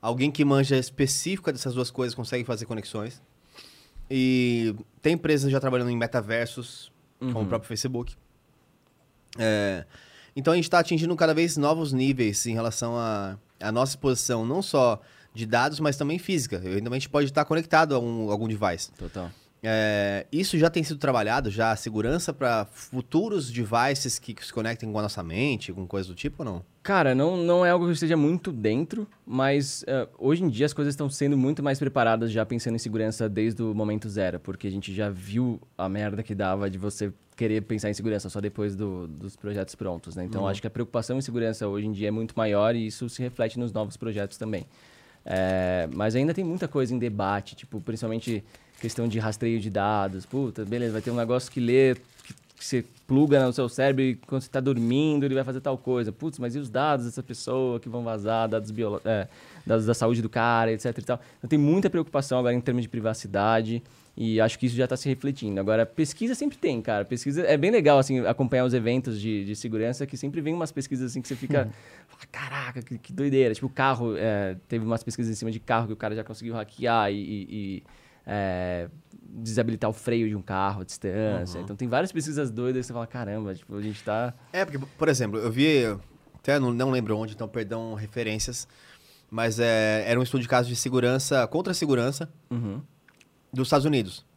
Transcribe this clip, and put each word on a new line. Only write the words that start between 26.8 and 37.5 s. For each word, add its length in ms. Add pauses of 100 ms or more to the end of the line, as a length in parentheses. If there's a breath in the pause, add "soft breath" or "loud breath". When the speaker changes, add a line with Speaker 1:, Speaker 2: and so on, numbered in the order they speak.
Speaker 2:
Cara, 320
não, 220
não 280
é 40
algo 160
que 60
eu 20
esteja 240
muito 340
dentro, 560 (180)
mas, 600
é, 180 (140)
hoje 240
em 60
dia 160
as 80
coisas 200
estão 160
sendo 280
muito 260
mais 160
preparadas 500
já 160
pensando 300
em 40
segurança 500
desde 340
o 100
momento 360
zero, 280
porque 300
a 40
gente 220
já 160
viu 520 (160)
a 100
merda 360
que 120
dava 340
de 80
você 360 (200)
querer 280